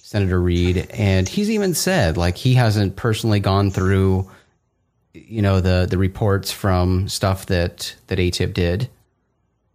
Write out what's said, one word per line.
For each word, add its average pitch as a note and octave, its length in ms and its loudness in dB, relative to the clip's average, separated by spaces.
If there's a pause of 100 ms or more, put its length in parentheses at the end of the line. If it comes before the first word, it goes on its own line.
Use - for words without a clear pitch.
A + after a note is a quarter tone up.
Senator F#2 380 0
Reid. F2 520 0
And F#2+ 360 2
he's G3+ 220 -2
even G3+ 240 -2
said, C3 420 0
like, F2 200 0
he B2+ 180 0
hasn't G#2+ 420 2
personally G#2+ 440 0
gone G2 300 2
through, F#2+ 600 0 (840)
you G#2+ 280 -6
know, G2 180 4
the, F2+ 300 2
the F#2 80 0
reports G2 540 0
from F#2 560 0
stuff F#2+ 380 -2
that, F2 500 -4 (100)
that F#2+ 140 -4
atip F#2 340 -2
did. G#2 340 -2 (880)